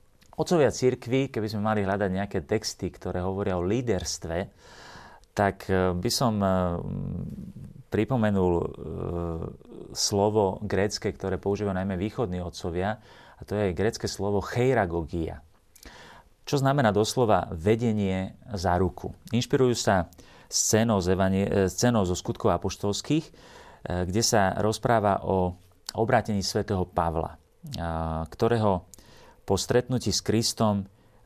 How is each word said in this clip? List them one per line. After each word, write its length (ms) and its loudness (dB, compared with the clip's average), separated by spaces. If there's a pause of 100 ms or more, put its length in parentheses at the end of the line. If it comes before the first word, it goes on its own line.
(400)
Otcovia 320 4
cirkvi, 560 0
keby 240 -4
sme 160 -2
mali 160 0
hľadať 320 0
nejaké 320 -4
texty, 400 -2
ktoré 320 -6
hovoria 400 -2
o 80 0
líderstve, 680 -2 (1000)
tak, 320 0
e, 260 2
by 180 -2
som, 280 0
e, 80 2 (1400)
pripomenul, 640 2
e, 100 0 (1300)
slovo 720 2
grécke, 480 0
ktoré 300 -4
používajú 340 -2
najmä 240 -2
východní 400 -4
otcovia, 580 -4 (380)
a 80 -18
to 140 -8
je 180 0
grécke 320 0
slovo 320 0
cheiragogia, 1040 0 (1040)
čo 80 0
znamená 320 4
doslova 640 2
vedenie 800 0 (160)
za 280 0
ruku. 360 0 (160)
Inšpirujú 480 2
sa 320 2 (400)
scénou 480 2
z 160 2
evanie-, 320 2
e, 240 2
scénou 400 2
zo 80 0
skutkov 400 0
apoštolských, 680 -2
e, 60 -20 (760)
kde 160 0
sa 320 2
rozpráva 640 2
o 320 2 (400)
obrátení 480 2
svätého 480 0
Pavla, 480 -2 (400)
a, 480 -4
ktorého 600 0 (600)
po 120 2
stretnutí 560 0
s 120 -2
Kristom 640 0 (360)